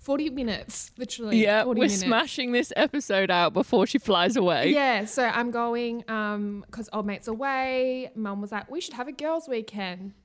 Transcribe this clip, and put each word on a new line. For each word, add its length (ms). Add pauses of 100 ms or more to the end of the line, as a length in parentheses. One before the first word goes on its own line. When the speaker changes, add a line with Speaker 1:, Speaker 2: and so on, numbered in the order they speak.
Speaker 1:
forty 300
minutes, 680
literally 460
Speaker 2:
Yeah, 220
Speaker 1:
forty 160
Speaker 2:
we're 60
Speaker 1:
minutes. 160
Speaker 2:
smashing 500
this 240
episode 560
out 200
before 320
she 140
flies 380
away. 360
Speaker 1:
Yeah, 340
so 180
I'm 260
going, 580
um, 600
'cause 220
old 120
mate's 220
away. 880
Mum 260
was 120
like, 180
"We 100
should 140
have 140
a 40
girls' 360
weekend." 640 (120)